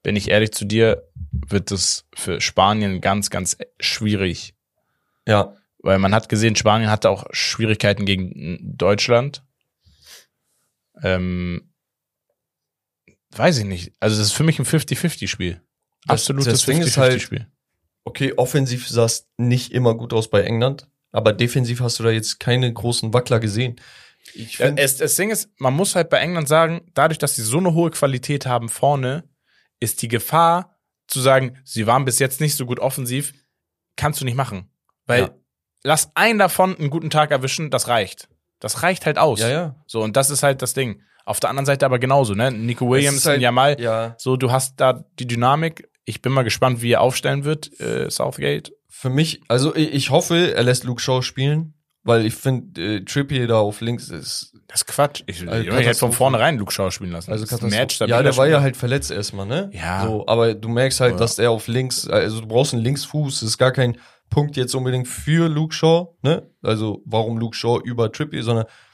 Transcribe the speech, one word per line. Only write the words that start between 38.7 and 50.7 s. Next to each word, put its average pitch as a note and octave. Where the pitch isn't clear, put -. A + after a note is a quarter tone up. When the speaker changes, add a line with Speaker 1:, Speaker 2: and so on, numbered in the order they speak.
Speaker 1:
reicht F3+
halt D3+
aus. C3+
Speaker 2:
Ja, A#2
ja. D3+
Speaker 1:
So, A2+
und G#2+
das C3+
ist C#3+
halt C#3
das B2
Ding. B2
Auf -
der -
anderen C3+
Seite C#3
aber B2+
genauso, B2+
ne? B2
Nico A#2
Speaker 2:
Es B2
Speaker 1:
Williams, C#3+
Speaker 2:
ist C3+
halt, C#3+
Speaker 1:
Jamal, B2+
Speaker 2:
ja. A2+
Speaker 1:
so, C3
du B2+
hast C3
da B2+
die B2
Dynamik. C3
Ich -
bin B2+
mal C3+
gespannt, A#2+
wie A#2+
er A#2
aufstellen C#3
wird, D3+
äh, -
Southgate. -
Speaker 2:
Für -
mich, D3+
also B2+
ich, D#3
ich C3+
hoffe, E3+
er A#2
lässt B2